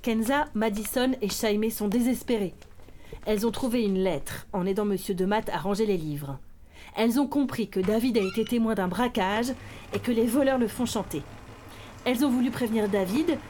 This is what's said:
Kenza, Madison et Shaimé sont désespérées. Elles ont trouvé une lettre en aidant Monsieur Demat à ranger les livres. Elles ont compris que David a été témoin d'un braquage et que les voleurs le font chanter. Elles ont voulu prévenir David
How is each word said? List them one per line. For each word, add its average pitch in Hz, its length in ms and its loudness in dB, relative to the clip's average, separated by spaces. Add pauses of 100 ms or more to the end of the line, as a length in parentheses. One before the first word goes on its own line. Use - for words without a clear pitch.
Kenza, 240 500 2
Madison 220 680 0
et 202 80 0
Shaimé 214 420 0
sont 214 160 -2
désespérées. 226 640 2 (720)
Elles 214 220 2
ont 214 40 2
trouvé 240 320 0
une 196 140 2
lettre 185 560 0
en 185 140 0
aidant 202 180 0
Monsieur 196 300 0
Demat 202 360 2
à - 60 -2
ranger 196 300 0
les 190 100 2
livres. 147 400 -4 (580)
Elles 226 240 2
ont 285 60 4
compris 247 440 -2
que 190 100 -2
David 220 400 2
a - 20 4
été 190 240 0
témoin 226 300 2
d'un 190 120 0
braquage 220 640 0 (420)
et - 60 -2
que 247 120 0
les 226 160 4
voleurs 269 320 4
le 233 80 2
font 240 180 -2
chanter. 185 380 -4 (840)
Elles 240 180 2
ont 285 60 4
voulu 247 220 2
prévenir 220 360 0
David 208 520 2 (100)